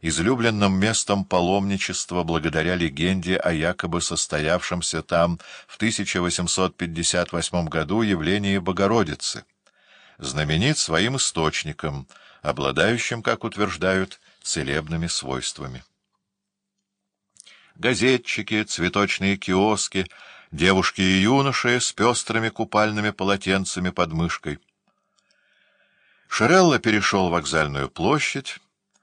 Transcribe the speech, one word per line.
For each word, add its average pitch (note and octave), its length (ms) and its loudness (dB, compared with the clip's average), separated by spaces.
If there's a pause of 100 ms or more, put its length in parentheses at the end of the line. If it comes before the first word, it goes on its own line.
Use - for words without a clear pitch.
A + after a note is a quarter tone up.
излюбленным G2+ 760 2
местом G2+ 460 0
паломничества F#2 1000 0
благодаря D#2+ 500 0
легенде F2 600 0
о F2 160 0
якобы E2+ 480 -2
состоявшемся E2 1000 -2
там E2+ 360 2 (300)
в - 80 -20
тысяча G#2+ 440 -2
восемьсот F2 560 0
пятьдесят E2+ 560 -2
восьмом E2+ 360 -2
году E2 340 0
явлении G2 560 0
Богородицы. F#2+ 880 0 (760)
Знаменит D#2 600 0
своим G2+ 380 0
источником, D2+ 920 -4 (340)
обладающим, D2+ 800 0
как A2+ 220 -2
утверждают, F#2+ 760 -2 (220)
целебными D#2 640 -4
свойствами. C2 800 -8 (1900)
Газетчики, A2+ 880 0
цветочные G2 720 0
киоски, G2 720 0 (420)
девушки F#2 500 2
и F#2+ 220 4
юноши B2 580 2
с - 120 -2
пестрыми A2+ 560 0
купальными G#2+ 640 0
полотенцами F#2+ 800 0
под E2+ 220 -2
мышкой. D#2+ 460 -4 (1700)
Шерелло D3+ 540 4
перешел G2 500 2
вокзальную D2+ 580 0
площадь, C3+ 680 -2 (440)